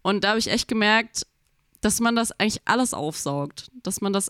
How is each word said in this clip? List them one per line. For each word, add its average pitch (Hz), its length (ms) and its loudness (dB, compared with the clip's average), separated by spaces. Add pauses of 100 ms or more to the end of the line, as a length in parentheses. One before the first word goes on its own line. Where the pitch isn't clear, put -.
Und 196 220 0
da 196 60 2
habe 220 100 2
ich 226 100 -2
echt - 200 -2
gemerkt, 220 580 2 (520)
dass 214 200 0
man 233 160 2
das 226 240 0
eigentlich 214 260 0
alles 247 280 2
aufsaugt. 143 800 -6 (100)
Dass - 200 -6
man 202 120 0
das 196 160 0